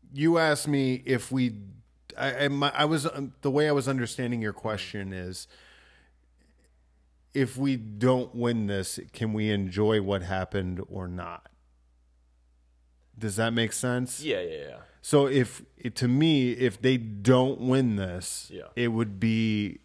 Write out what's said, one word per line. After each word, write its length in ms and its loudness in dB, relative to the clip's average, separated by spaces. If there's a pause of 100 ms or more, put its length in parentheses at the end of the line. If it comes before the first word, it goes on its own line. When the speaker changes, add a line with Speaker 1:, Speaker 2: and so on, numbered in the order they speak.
(140)
Speaker 1:
you 240 4
asked 320 2
me 360 2
if 280 0
we, 240 0 (600)
I, 280 -2
I, 20 2
my, 260 0
I 120 2
was, 200 2
um, 360 -6
the 100 0
way 160 4
I 60 4
was 160 0
understanding 520 -2
your 120 -2
question 580 -6
is, 380 -10 (1800)
if 240 0
we 180 0
don't 580 2
win 340 0
this, 340 -4 (100)
can 220 -2
we 160 0
enjoy 520 2
what 200 0
happened 680 -4
or 200 -8
not? 400 -10 (1700)
Does 160 -4
that 160 0
make 220 0
sense? 500 -4
Speaker 2:
Yeah, 160 -2
yeah, 180 -6 (120)
yeah. 60 -16 (260)
Speaker 1:
So 260 4
if, 360 0 (320)
to 120 0
me, 440 4
if 300 0
they 160 4
don't 640 2
win 340 2
this, 580 -6
Speaker 2:
Yeah. 100 -12 (120)
Speaker 1:
it 140 0
would 320 -2
be 640 0